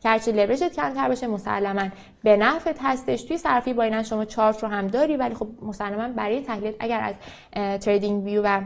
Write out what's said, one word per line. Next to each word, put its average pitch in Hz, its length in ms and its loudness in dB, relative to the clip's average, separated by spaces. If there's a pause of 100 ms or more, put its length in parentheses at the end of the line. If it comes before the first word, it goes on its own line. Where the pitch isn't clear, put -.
که 226 80 2
هرچی 220 220 2
لورجت 226 440 2
کمتر 269 320 0
باشه 254 200 -2
مسلماً 196 600 -2 (360)
به 214 140 8
نفعت 302 440 2
هستش. 254 420 -2
توی 330 140 -4
صرافی 254 360 2
بایننس 220 360 0
شما 214 160 -2
چارت 214 380 2
رو 214 60 -4
هم 202 180 -2
داری، 285 300 2
ولی 240 180 -2
خب 220 120 -4 (140)
مسلماً 208 460 -6
برای 226 340 -2
تحلیل 214 380 -6
اگر 226 220 -2
از، 208 140 -4 (380)
اه، 196 240 -2
تریدینگ 202 480 2
ویو 208 200 0
و 196 200 2